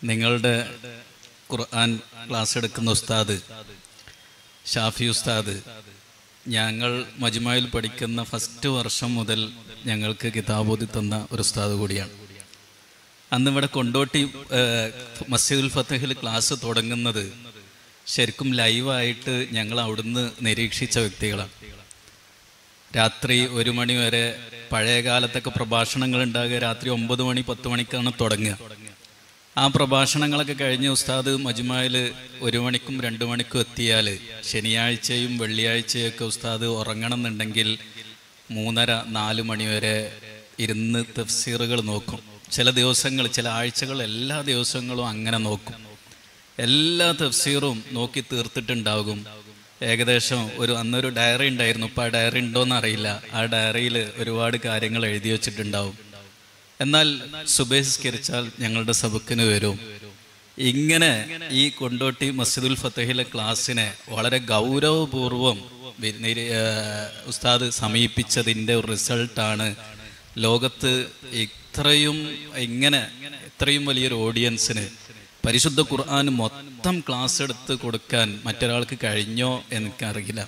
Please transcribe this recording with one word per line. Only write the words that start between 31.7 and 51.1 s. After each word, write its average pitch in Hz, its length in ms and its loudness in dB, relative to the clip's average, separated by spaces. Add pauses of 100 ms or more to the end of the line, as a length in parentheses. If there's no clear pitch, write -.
ഒരു 117 180 2
മണിക്കും 131 300 -2 (120)
രണ്ട് 113 240 -2
മണിക്കും 120 340 -2
എത്തിയാൽ 113 420 2 (440)
ശനിയാഴ്ചയും 117 880 0
വെള്ളിയാഴ്ചയൊക്കെ 113 920 0
ഉസ്താദ് 117 380 -2 (100)
ഉറങ്ങണമെന്നുണ്ടെങ്കിൽ 113 880 0 (840)
മൂന്നര, 113 360 2 (260)
നാല് 110 320 0
മണി 107 240 -2
വരെ 107 240 2 (680)
ഇരുന്ന് 113 380 0 (140)
തഫ്സീറുകൾ 117 640 0 (100)
നോക്കും. 104 300 -4 (340)
ചില 123 140 4 (100)
ദിവസങ്ങൾ, 127 460 2 (100)
ചില 120 120 0 (120)
ആഴ്ചകൾ 131 380 -2 (100)
എല്ലാ 123 280 -4 (140)
ദിവസങ്ങളും 123 600 0
അങ്ങനെ 110 340 0
നോക്കും. 104 300 -4 (880)
എല്ലാ 160 420 4 (140)
തഫ്സീറും 139 560 2 (200)
നോക്കി 123 240 -2 (100)
തീർത്തിട്ടുണ്ടാകും. 107 880 -2 (720)
ഏകദേശം 120 500 2 (200)
ഒരു, 117 200 2
അന്നൊരു 123 360 0